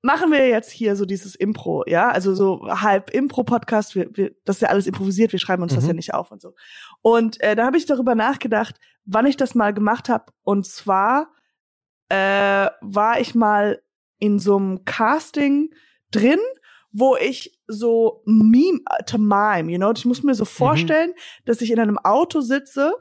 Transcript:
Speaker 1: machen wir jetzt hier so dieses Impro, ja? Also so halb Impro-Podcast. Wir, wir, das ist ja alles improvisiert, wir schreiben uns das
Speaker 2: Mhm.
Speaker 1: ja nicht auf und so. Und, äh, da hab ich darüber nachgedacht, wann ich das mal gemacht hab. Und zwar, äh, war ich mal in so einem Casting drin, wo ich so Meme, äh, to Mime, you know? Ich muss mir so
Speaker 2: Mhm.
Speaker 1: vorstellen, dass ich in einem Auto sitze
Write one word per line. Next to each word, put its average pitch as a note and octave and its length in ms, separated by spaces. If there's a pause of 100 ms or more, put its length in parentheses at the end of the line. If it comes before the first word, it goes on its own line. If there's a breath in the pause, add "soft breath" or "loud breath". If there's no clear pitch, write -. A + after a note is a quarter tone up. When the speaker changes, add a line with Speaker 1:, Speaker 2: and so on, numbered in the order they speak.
Speaker 1:
machen D#4 300
wir C4+ 160
jetzt A3 220
hier G#3 260
so G3 80
dieses F#3+ 300
Impro, F#3 520
ja? F3 240
Also F#3+ 240
so F#3+ 340
halb G3 420
Impro-Podcast. A#3+ 840
Wir, F3+ 220
wir, G3 160 (120)
das G3 120
ist - 60
ja A3 60
alles G3 180
improvisiert, F#3+ 460
wir F#3 60
schreiben F3+ 240
uns D#3 120
das A#2+ 100
Speaker 2:
Mhm. E3+ 60
Speaker 1:
ja E3+ 40
nicht E3 200
auf - 180
und G3 100
so. F#3 120 (480 loud breath)
Und, A3+ 380
äh, G#3+ 140
da A3+ 120
hab C4+ 100
ich D#4 100
darüber B3 280
nachgedacht, A3+ 600 (280 soft breath)
wann G#3+ 220
ich C#4 100
das C4 180
mal G#3 180
gemacht G#3+ 360
hab. - 240 (100)
Und G3+ 240
zwar, G#3+ 600 (800)
äh, G3 600 (120)
war G#3 400
ich A#3 140
mal G#3 460 (380)
in G#3 200
so G3 180
einem F#3+ 280
Casting C#4+ 840 (400 soft breath)
drin, B3 300 (520 soft breath)
wo B3 240
ich - 400 (120)
so A3+ 580
Meme, A3+ 540 (180)
äh, - 60
to - 120
Mime, G3+ 540
you F3 80
know? G3+ 160
Ich A#3 100
muss A#3+ 180
mir C#4 120
so G#3+ 100
Speaker 2:
Mhm. - 40
Speaker 1:
vorstellen, D4+ 640 (320 loud breath)
dass A#3 160
ich A#3 100
in A3+ 80
einem G#3 200
Auto D#4 420
sitze C#4 600